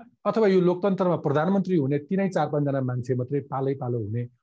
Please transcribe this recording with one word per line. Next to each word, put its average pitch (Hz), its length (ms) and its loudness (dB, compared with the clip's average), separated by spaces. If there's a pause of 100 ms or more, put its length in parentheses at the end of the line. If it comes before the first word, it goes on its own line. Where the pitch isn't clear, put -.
(260)
अथवा 214 220 2
यो 190 140 6
लोकतन्त्रमा 180 540 2
प्रधानमन्त्री 175 640 0
हुने 139 220 0
तिनै 190 300 -2
चार 175 200 -2
पाँचजना 143 320 0
मान्छे 127 340 -4
मात्रै 123 240 -2
पालै 135 340 -4
पालो 123 260 -6
हुने 113 240 -6 (200)